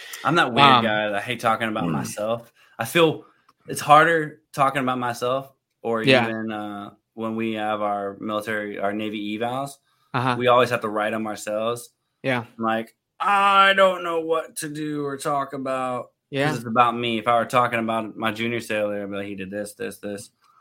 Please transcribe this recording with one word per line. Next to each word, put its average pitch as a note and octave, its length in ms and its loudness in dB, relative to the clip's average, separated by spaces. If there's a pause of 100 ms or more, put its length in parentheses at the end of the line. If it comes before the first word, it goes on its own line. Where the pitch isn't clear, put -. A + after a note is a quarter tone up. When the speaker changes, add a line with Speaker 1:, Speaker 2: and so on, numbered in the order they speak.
(240)
Speaker 1:
I'm C#3+ 120 0
that C3+ 180 2
weird C3+ 120 8
Speaker 2:
Um, B2+ 200 8
Speaker 1:
guy G#2+ 240 0
that G#2 60 -4
I G2+ 60 -2
hate A#2 200 -8
talking A2+ 260 0
about A2 160 -4
Speaker 2:
mm. - 80 -2
Speaker 1:
myself. A2+ 600 -6 (280)
I A2+ 60 -2
feel D#3+ 400 4 (420)
it's - 140 -6
harder D3+ 600 6 (100)
talking C3+ 300 0
about B2+ 160 -2
myself B2 560 -4 (300)
or A2+ 200 -2
Speaker 2:
Yeah. B2+ 200 6
Speaker 1:
even, A2 280 -6
uh, G#2 380 -10 (240)
when A2+ 240 -6
we A2+ 160 -2
have G#2+ 280 -2
our G2+ 380 -4
military, G#2+ 600 -4
our G2+ 120 0
Navy G#2+ 460 -6
evals, B2+ 400 -6 (360)
Speaker 2:
Uh-huh. B2+ 240 0
Speaker 1:
we B2 100 2
always B2 240 6
have A#2+ 100 -2
to A2 80 -4
write G#2+ 240 -2
'em A2 140 -4
ourselves. A2 640 -4 (300)
Speaker 2:
Yeah. B2+ 220 -2 (140)
Speaker 1:
I'm A2+ 60 -8
like, A2+ 320 -2 (260)
"I G3 520 6
don't F#3+ 300 4
know E3+ 160 -2
what D#3+ 380 -2
to D#3+ 100 -8
do D3 380 -6
or C#3 100 -6
talk C#3 380 -4
about B2+ 500 -4
'cause - 80 -18 (200)
Speaker 2:
Yeah. C#3+ 220 0
Speaker 1:
it's A#2 120 -8
about A#2+ 320 4
me." A#2+ 220 0
If G#2+ 100 0
I A#2+ 80 4
were A2+ 80 2
talking A#2+ 340 2
about A2+ 380 -4
my A2 160 -2
junior A#2 260 -4
sailor, G#2 420 -2
I'd G2+ 80 -8
be G2+ 60 -8
like, G2 120 -8
"He G2+ 80 -10
did F#2+ 160 -10
this, G2+ 220 -8
this, G#2 260 -10
this." G#2 320 -12 (300)